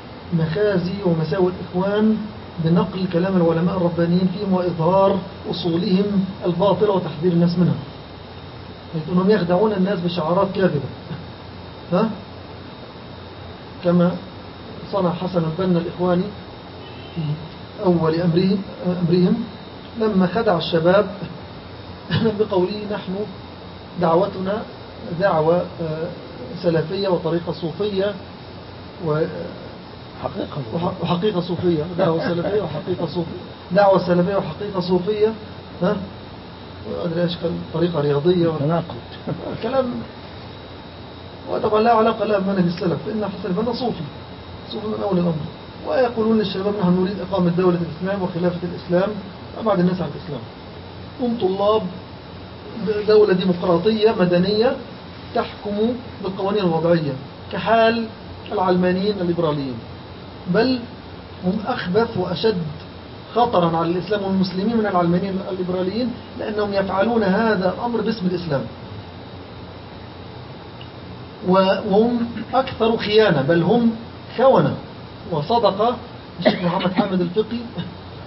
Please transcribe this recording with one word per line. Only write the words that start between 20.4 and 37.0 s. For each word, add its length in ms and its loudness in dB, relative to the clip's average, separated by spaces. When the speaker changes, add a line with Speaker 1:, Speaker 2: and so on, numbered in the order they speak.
Speaker 1:
الشباب 500 4
<laughs> 300 2
بقوله: 420 2
"نحن 240 -4
دعوتنا 600 2
دعوة، 460 4
آه، 260 -4
سلفية 440 0
وطريقة 440 0
صوفية 640 -2
و-، 200 2
Speaker 2:
حقيقة. 380 -6
Speaker 1:
وح-، 280 -2
وحقيقة 380 0
صوفية، 420 0
دعوة 220 2
سلفية 420 0
وحقيقة 440 -4
صوفية، 360 -6
دعوة 360 6
سلفية 280 4
وحقيقة 440 -4
صوفية". 540 2
ها؟ 160 2
وأدري 320 -2